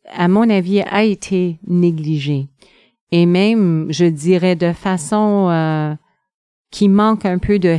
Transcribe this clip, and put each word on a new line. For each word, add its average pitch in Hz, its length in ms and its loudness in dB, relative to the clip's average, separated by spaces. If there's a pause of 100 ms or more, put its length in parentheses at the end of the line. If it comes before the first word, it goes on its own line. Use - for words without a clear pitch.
(140)
à 175 140 0
mon 214 200 2
avis, 196 340 0
a - 220 -2
été 180 600 -2
négligé. 156 840 -2 (640)
Et 175 160 2
même, 180 640 2
je 156 140 0
dirais, 170 520 0
de 170 160 0
façon, 196 800 -2
euh, 156 440 -2 (760)
qui - 180 0
manque 214 380 2
un 180 120 -2
peu 208 200 0
de 175 200 2